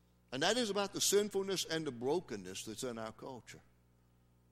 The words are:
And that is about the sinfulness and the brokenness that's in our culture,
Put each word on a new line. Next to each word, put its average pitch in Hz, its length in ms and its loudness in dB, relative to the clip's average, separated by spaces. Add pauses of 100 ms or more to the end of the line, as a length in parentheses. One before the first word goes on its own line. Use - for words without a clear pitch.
(320)
And 131 120 0
that 208 120 6
is 233 140 2
about 196 220 0
the 143 80 -4
sinfulness 196 680 4
and 160 160 0
the 143 80 -2
brokenness 117 720 -2
that's 110 200 -8
in 117 140 -4
our 110 140 -6
culture, 123 480 -14 (920)